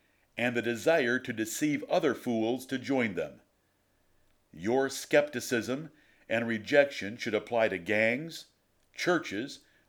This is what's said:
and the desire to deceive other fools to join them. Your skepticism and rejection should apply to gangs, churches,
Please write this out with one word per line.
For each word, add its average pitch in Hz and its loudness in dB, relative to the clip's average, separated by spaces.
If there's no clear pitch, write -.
and 120 0
the 117 2
desire 120 2
to 127 -6
deceive 120 -2
other 156 2
fools 117 0
to 135 -4
join 120 0
them. 78 -6
Your 120 0
skepticism 131 0
and 113 0
rejection 117 2
should 107 -2
apply 113 2
to 95 0
gangs, 113 0
churches, 151 -2